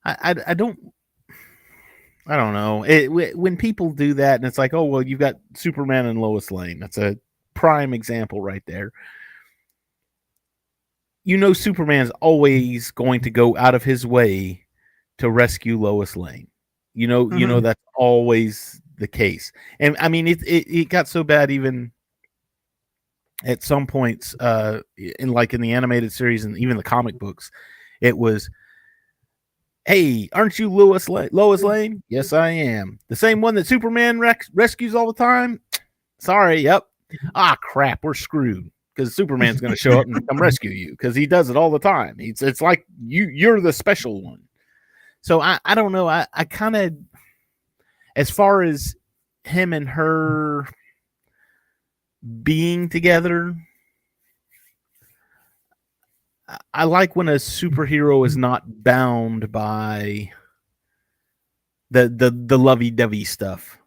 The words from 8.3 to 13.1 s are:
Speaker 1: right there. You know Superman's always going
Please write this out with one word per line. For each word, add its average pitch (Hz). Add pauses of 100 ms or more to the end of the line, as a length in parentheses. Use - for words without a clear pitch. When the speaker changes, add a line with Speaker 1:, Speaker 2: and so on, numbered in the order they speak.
Speaker 1:
right 98
there. 98 (2250)
You 185
know 196
Superman's 151 (100)
always 135
going 123